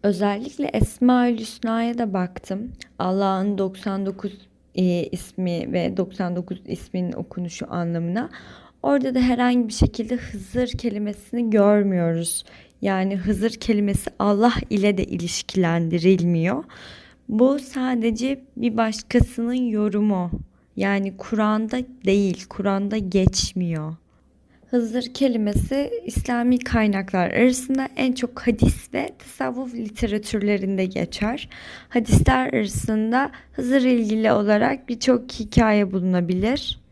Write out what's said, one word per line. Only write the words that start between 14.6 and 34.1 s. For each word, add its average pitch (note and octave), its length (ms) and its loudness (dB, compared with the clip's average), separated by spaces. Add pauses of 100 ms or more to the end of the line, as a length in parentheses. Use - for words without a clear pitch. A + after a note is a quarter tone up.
ile G3+ 280 2
de F#3+ 60 0
ilişkilendirilmiyor. F3 1600 2 (680)
Bu B3+ 300 4
sadece B3+ 840 -2 (160)
bir A3+ 200 0
başkasının A#3 760 -2
yorumu. G#3 800 -2 (440)
Yani G3 420 -2
Kur'an'da G#3+ 600 -2 (280)
değil, F#3+ 440 2
Kur'an'da G3+ 480 -2
geçmiyor. F3+ 1000 0 (720)
Hızır B3 460 -2
kelimesi B3 800 0 (140)
İslami B3 540 0
kaynaklar G3 720 0
arasında B3+ 640 2
en C4 180 0
çok A#3+ 340 -4
hadis - 460 2
ve - 160 -2 (100)
tasavvuf B3 560 -6
literatürlerinde G#3 1080 -2
geçer. G#3 640 -4 (400)
Hadisler B3+ 640 4
arasında A3 800 0 (200)
Hızır C4 300 2
ilgili A3 500 4